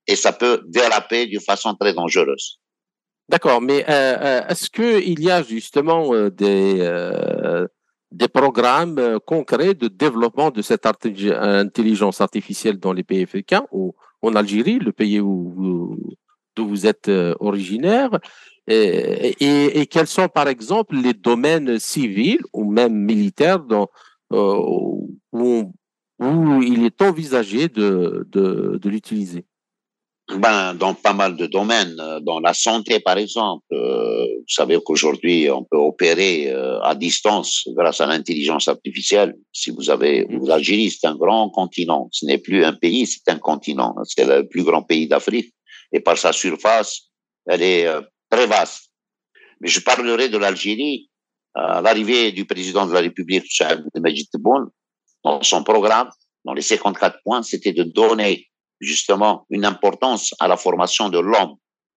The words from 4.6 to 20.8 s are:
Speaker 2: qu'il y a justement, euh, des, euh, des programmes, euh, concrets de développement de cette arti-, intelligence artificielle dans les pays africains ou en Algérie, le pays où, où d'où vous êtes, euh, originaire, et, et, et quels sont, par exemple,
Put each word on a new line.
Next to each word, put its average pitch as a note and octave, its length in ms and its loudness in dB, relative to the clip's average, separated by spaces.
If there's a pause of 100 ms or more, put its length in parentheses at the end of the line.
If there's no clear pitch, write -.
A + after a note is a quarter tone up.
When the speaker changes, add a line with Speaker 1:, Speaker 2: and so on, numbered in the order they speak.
Speaker 2:
qu'il G#3 540 0
y F3+ 80 2
a F3 140 2
justement, C#3+ 680 -2
euh, G#2+ 160 2
des, G2 520 2
euh, E2+ 880 -2 (420)
des A2 180 0
programmes, C3+ 680 2
euh, A#2 220 0
concrets D#3+ 540 0
de B2+ 120 -4
développement A#2 640 0
de A2+ 100 -4
cette A2 260 0
arti-, G#2 440 -2
intelligence G2+ 920 0
artificielle G2+ 580 -4
dans F#2 140 -2
les F#2 120 -4
pays F#2+ 180 -2
africains F#3 480 -2
ou F#3+ 240 -4 (280)
en A3+ 120 0
Algérie, B2+ 460 2
le A2+ 120 -2
pays G#2 280 0
où, F2+ 360 -2
où F2 600 -6 (400)
d'où A2 100 -4
vous G2+ 200 -2
êtes, - 220 0
euh, F2+ 320 0
originaire, A2+ 680 0 (580)
et, G#2+ 720 2
et, C#3+ 400 4
et C#3+ 60 0
quels D#3+ 200 2
sont, F#3 220 0
par D3 200 2
exemple, C#3+ 480 -2